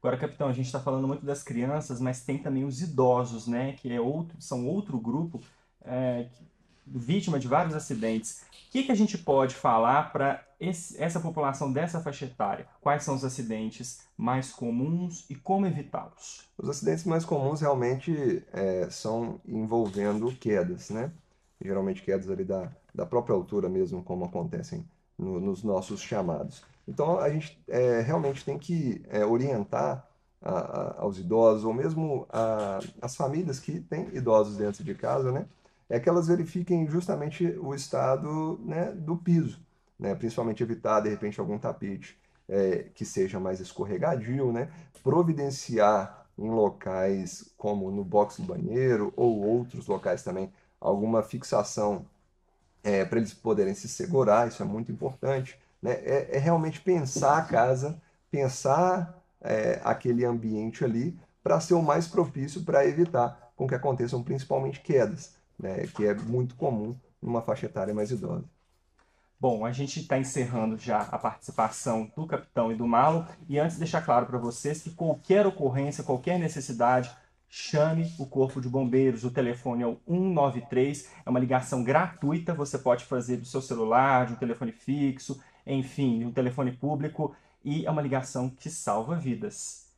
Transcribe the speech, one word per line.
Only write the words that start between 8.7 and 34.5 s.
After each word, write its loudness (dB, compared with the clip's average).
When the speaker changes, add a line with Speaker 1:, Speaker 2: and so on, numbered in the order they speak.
Speaker 1:
que 0
que 0
a 4
gente 2
pode 2
falar 4
pra 0
esse, -6
essa 0
população -2
dessa -2
faixa -8
etária? -4
Quais 2
são -2
os -4
acidentes -6
mais -2
comuns -2
e -10
como 0
evitá-los? -8
Speaker 2:
Os -6
acidentes -2
mais 0
comuns 0
realmente, 0
é, 0
são -4
envolvendo 0
quedas, 0
né? -4
Geralmente -2
quedas -2
ali -2
da, -4
da -4
própria 0
altura 0
mesmo, 0
como -6
acontecem -6
no, -4
nos -4
nossos -2
chamados. -4
Então, 0
a 2
gente, -4
é, 4
realmente 0
tem -4
que, -2
é, 2
orientar 0
a, -4
a, -4
aos -2
idosos, 6
ou 0
mesmo -2
a, 0
as -6
famílias -2
que -8
têm -8
idosos 4